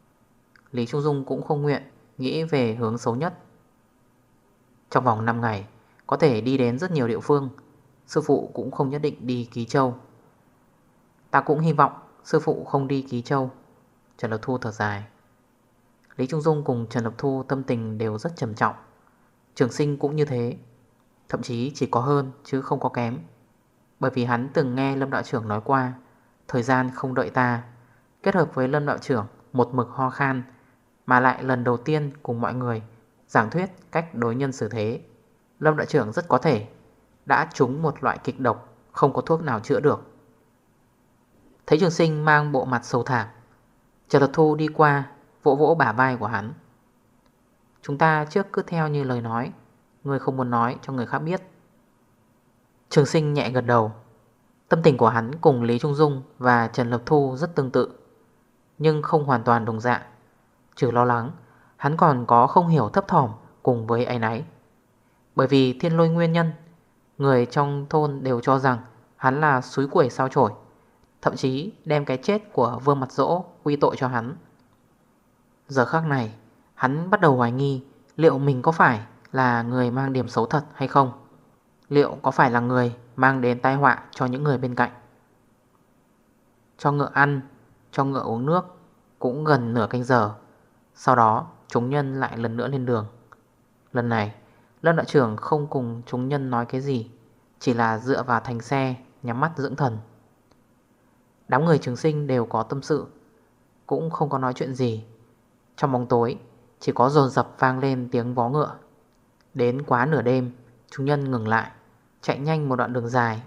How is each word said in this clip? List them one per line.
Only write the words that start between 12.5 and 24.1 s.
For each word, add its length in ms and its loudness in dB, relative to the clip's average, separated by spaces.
không 240 -2
đi 140 -2
Ký 200 -8
Châu." 280 -2
Trần 140 -6
Lập 120 -4
Thu 160 -4
thở 120 -6
dài. 340 -4
Lý 100 -4
Trung 140 -4
Dung 240 0
cùng 220 -2
Trần 180 -2
Lập 140 -4
Thu 300 -2
tâm 140 -4
tình 360 -4
đều 200 -4
rất 180 -8
trầm 180 -6
trọng. 200 0
Trường 180 0
Sinh 260 -2
cũng 180 -2
như 80 2
thế, 320 -4
thậm 140 -6
chí 320 -6
chỉ 120 -4
có 140 0
hơn 320 -2
chứ 180 -6
không 180 -4
có 80 -2
kém. 300 -4
Bởi 100 0